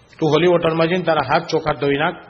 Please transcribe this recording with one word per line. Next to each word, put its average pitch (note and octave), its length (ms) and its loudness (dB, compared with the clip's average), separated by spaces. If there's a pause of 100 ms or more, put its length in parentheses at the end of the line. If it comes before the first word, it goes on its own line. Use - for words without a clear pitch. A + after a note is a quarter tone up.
(180)
તું D#3+ 120 0
holy D#3+ 180 4
વોટરમાં E3 380 2
જઈને F3+ 180 -2
તારા D#3+ 160 0 (120)
હાથ E3 140 0
ચોખ્ખા D3+ 260 -2
ધોઈ C#3+ 220 -2
નાખ, D#3 200 -2 (160)